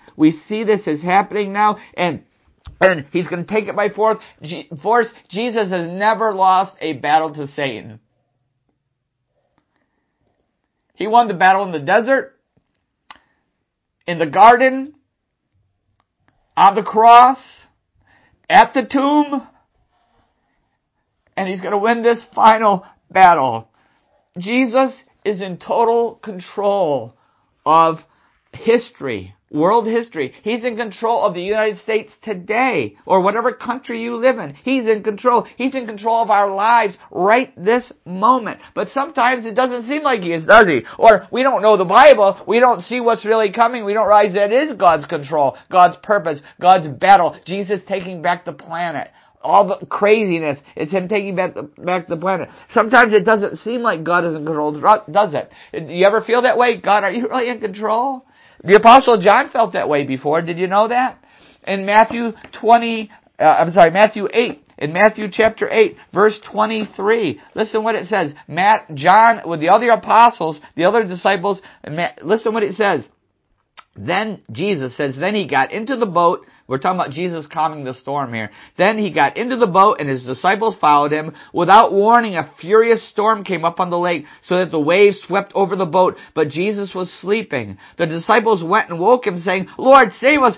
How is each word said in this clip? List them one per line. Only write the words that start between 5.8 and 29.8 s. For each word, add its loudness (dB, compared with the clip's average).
never -2
lost 0
a -6
battle -2
to -12
Satan. -10
He -6
won 4
the -6
battle 2
in -8
the -6
desert, -2
in -8
the -2
garden, 4
on 4
the -4
cross, 6
at 6
the 0
tomb, 0
and -6
he's -8
gonna -4
win -2
this 0
final 2
battle. 4
Jesus -2
is -4
in -10
total -2
control -4
of 4
history, -2
world 0